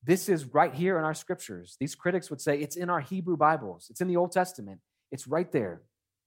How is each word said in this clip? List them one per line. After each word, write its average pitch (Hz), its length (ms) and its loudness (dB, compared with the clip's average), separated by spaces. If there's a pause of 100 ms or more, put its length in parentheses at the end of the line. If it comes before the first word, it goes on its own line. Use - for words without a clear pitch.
"This 180 260 2
is 160 180 2
right 147 280 4
here 180 240 2
in 156 60 0
our 156 100 0
scriptures." 92 640 -10
These 139 160 -4
critics 180 340 -2
would 143 120 -8
say, 143 200 0
"It's 147 140 -6
in 175 160 -4
our 175 100 2
Hebrew 175 360 -2
Bibles. 139 520 2
It's - 120 -10
in 180 80 0
the 175 80 2
Old 175 160 2
Testament. 107 480 -2 (320)
It's 135 160 -12
right 170 240 0
there." 95 300 -2 (440)